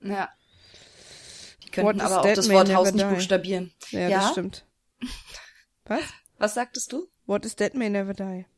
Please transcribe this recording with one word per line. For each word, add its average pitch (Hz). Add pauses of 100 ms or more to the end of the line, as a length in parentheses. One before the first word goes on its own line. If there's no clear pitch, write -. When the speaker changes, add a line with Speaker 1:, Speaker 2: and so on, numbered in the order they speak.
Speaker 1:
Ja. 196 (1400)
Die -
könnten -
Speaker 2:
What 208
is 196
Speaker 1:
aber 185
auch -
Speaker 2:
dead 208
Speaker 1:
das 196
Speaker 2:
may 202
Speaker 1:
Wort 190
Speaker 2:
never 190
Speaker 1:
Haus 190
nicht 196
Speaker 2:
die. 202
Speaker 1:
buchstabieren. 185 (180)
Speaker 2:
Ja, 180
Speaker 1:
Ja? 190
Speaker 2:
das 196
stimmt. 190 (360)
Speaker 1:
<laughs> 240 (800)
Speaker 2:
Was? 285 (340)
Speaker 1:
Was 214
sagtest 247
du? 339 (180)
Speaker 2:
What 202
is 226
dead 208
may 233
never 196
die. 190 (120)